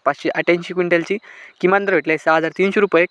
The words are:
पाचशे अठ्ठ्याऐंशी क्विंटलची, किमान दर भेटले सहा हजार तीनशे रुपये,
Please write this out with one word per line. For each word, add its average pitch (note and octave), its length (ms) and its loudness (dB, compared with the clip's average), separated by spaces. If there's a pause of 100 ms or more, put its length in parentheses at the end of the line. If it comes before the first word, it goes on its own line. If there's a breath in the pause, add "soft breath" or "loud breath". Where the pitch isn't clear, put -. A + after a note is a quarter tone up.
पाचशे C#3+ 240 -2
अठ्ठ्याऐंशी F3 460 -2
क्विंटलची, F3 420 -2 (440 loud breath)
किमान G3 240 2
दर G3 80 -2
भेटले D#3+ 260 0
सहा D#3+ 180 0
हजार D#3+ 220 -2
तीनशे G3 220 0
रुपये, F3+ 300 2